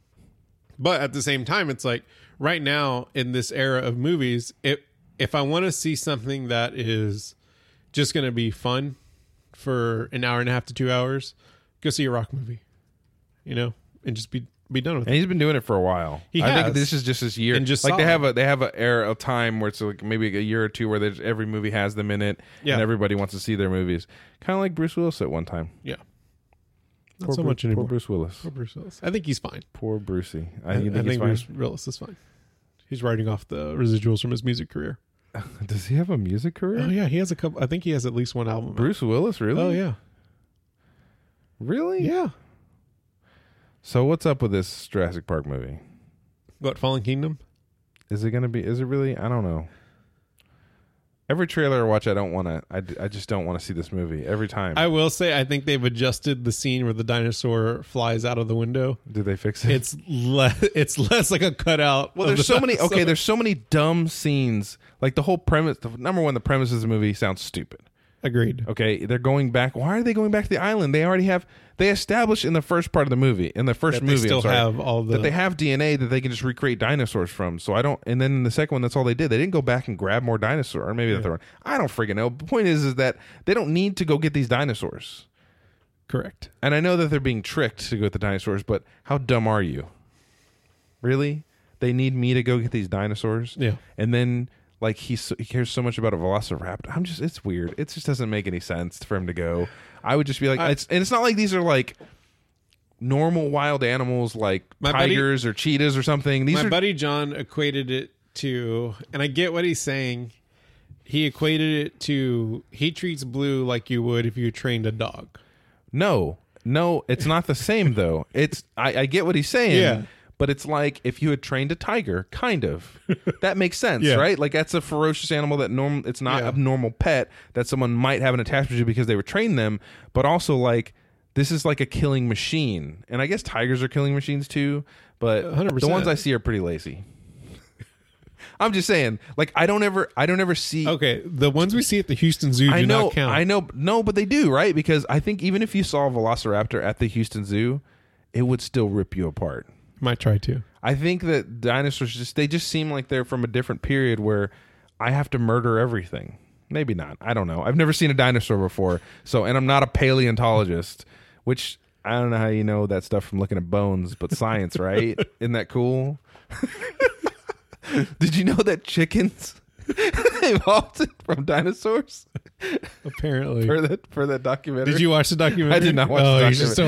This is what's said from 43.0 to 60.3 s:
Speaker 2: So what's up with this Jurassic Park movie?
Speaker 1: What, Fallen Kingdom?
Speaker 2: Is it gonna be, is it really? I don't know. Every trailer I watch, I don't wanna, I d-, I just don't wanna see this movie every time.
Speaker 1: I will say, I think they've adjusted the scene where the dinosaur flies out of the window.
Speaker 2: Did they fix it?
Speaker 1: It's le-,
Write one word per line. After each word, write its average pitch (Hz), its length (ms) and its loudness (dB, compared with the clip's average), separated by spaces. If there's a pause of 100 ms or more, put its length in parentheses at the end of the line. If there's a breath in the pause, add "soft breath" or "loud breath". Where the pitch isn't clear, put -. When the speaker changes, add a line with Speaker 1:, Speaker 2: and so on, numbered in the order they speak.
Speaker 2:
So - 240 0
what's 156 200 0
up 143 160 0
with 110 100 0
this 95 360 -4
Jurassic 87 400 -4
Park 78 180 -2
movie? 67 340 -8 (800 soft breath)
Speaker 1:
What, 135 180 -6
Fallen 131 260 0
Kingdom? 139 360 -4 (720)
Speaker 2:
Is 107 140 -4
it 113 80 0
gonna 123 180 0
be, 113 140 -4
is 120 160 -2
it 131 60 -4
really? 135 320 -2
I 107 100 -6
don't 120 160 -2
know. 82 240 -4 (1600 soft breath)
Every 170 200 0
trailer 139 320 2
I 117 80 4
watch, 107 200 2
I 107 60 4
don't 98 200 -2
wanna, 87 360 -2
I 95 120 -6
d-, 90 180 -10
I 98 80 -4
just 101 200 -12
don't 95 180 -2
wanna 87 140 -4
see 95 140 -8
this 82 180 -6
movie 82 360 -4
every 107 200 -2
time. 95 300 -4
Speaker 1:
I 160 100 4
will 156 220 2
say, 165 300 0
I 135 40 2
think 139 220 -2
they've 143 180 0
adjusted 123 640 0
the 120 60 0
scene 127 340 -2
where 113 80 0
the 113 100 -4
dinosaur 113 800 0
flies 117 440 -2
out 120 120 -2
of 117 100 0
the 113 80 0
window. 123 440 -2 (120)
Speaker 2:
Did 107 140 -2
they 98 100 0
fix - 300 -4
it? 117 60 4
Speaker 1:
It's 135 260 0 (100)
le-, 131 500 4